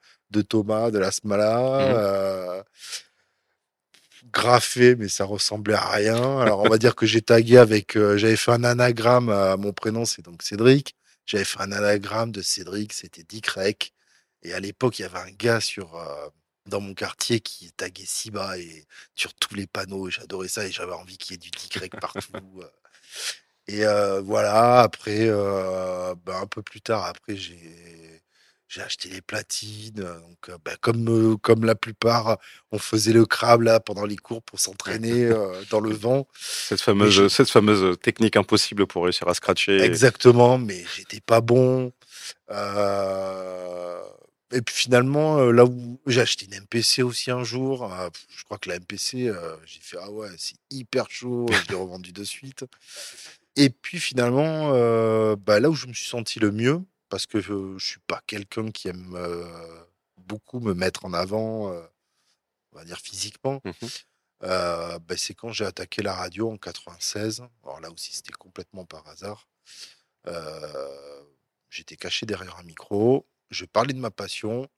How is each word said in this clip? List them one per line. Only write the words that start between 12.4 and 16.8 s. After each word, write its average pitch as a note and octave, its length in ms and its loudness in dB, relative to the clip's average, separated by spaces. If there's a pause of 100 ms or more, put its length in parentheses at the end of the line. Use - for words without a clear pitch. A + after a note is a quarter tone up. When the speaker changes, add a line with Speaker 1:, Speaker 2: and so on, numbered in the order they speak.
Speaker 1:
Cédric, G2 520 -6
c'était - 300 -16
Dick G#2+ 240 -12
Rec. - 460 -4 (480)
Et E2+ 120 -12
à F#2+ 60 -8
l'époque, G2+ 400 -4
il G#2 40 -8
y - 20 -8
avait F2 140 -12
un F2+ 120 -14
gars A2+ 300 0
sur, F2+ 340 -8
euh, D2 320 -12 (400)
dans G2+ 140 -4